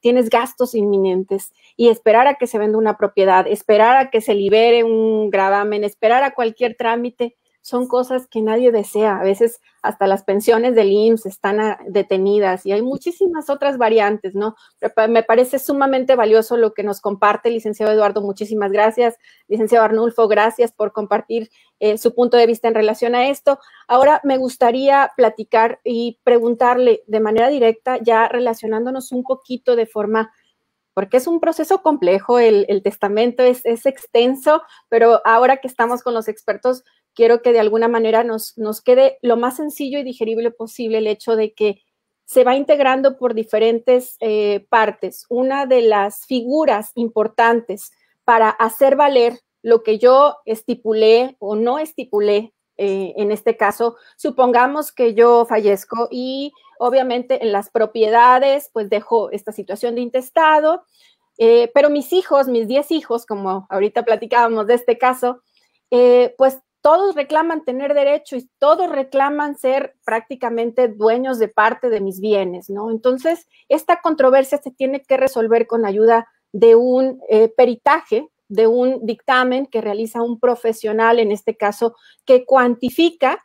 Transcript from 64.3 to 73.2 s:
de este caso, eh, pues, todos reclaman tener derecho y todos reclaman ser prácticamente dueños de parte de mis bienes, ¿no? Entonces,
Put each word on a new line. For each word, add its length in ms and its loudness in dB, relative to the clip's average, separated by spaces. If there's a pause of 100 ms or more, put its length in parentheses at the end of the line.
de 80 2
este 240 -2
caso, 420 -2 (500)
eh, 460 4
pues, 220 2 (240)
todos 320 2
reclaman 500 -2
tener 300 -4
derecho 420 -2
y 220 -12
todos 320 2
reclaman 640 -4
ser 380 -4 (100)
prácticamente 840 -4
dueños 500 -4
de 100 -2
parte 400 -2
de 140 -2
mis 180 -8
bienes, 480 -4
¿no? 220 -8
Entonces, 560 -4 (240)